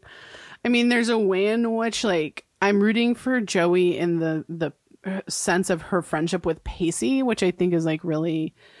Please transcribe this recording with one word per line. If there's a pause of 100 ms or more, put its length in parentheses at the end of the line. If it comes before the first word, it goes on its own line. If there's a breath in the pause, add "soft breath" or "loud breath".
(640 loud breath)
I
mean,
there's
a
way
in
which,
like, (160)
I'm
rooting
for
Joey
in
the,
the, (340)
uh,
sense
of
her
friendship
with
Pacey,
which
I
think
is,
like,
really, (240 loud breath)